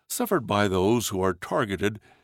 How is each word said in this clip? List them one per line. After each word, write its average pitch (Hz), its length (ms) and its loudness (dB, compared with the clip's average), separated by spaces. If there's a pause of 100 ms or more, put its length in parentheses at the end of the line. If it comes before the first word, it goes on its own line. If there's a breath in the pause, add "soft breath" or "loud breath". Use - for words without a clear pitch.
(100)
suffered 214 360 -2
by 104 220 2
those 98 400 2
who 92 140 -2
are 95 100 2
targeted 104 640 -4 (260 soft breath)